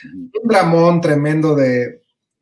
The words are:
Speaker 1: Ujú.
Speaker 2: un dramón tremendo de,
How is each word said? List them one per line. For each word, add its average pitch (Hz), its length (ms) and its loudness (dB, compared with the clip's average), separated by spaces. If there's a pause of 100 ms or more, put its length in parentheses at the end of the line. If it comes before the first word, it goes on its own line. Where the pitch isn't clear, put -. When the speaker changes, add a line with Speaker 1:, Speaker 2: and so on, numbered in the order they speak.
Speaker 1:
Ujú. - 240 -18 (120)
Speaker 2:
un 233 60 -4
dramón 170 520 2
tremendo 151 540 0
de, 123 480 -2 (400)